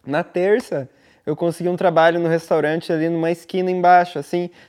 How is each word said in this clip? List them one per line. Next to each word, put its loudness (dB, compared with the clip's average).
Na -4
terça, -2
eu -4
consegui -4
um -2
trabalho 4
no 0
restaurante -2
ali -2
numa -2
esquina -6
embaixo, 4
assim, -6